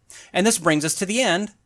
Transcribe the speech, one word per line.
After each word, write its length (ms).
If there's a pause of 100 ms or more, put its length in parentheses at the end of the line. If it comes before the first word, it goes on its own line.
(320)
And 140
this 140
brings 260
us 100
to 120
the 140
end 320 (120)